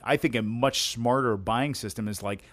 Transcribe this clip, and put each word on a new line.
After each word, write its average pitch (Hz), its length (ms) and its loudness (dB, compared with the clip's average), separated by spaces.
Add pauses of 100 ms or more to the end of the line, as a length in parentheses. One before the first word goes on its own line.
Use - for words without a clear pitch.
I 143 100 4
think 135 200 0
a 113 60 2
much 120 420 0 (100)
smarter 120 420 2
buying 113 400 0
system 107 320 -6
is 104 160 -6
like, 101 300 -4